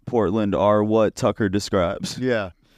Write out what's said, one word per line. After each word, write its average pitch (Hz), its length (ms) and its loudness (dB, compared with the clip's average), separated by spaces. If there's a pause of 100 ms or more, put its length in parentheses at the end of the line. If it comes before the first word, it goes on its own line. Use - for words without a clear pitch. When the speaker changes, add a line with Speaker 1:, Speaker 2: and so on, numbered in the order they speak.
Speaker 1:
Portland 104 480 0
are 104 280 4
what 107 320 2
Tucker 107 340 0
describes. 95 680 -2
Speaker 2:
Yeah. 117 320 -4 (280)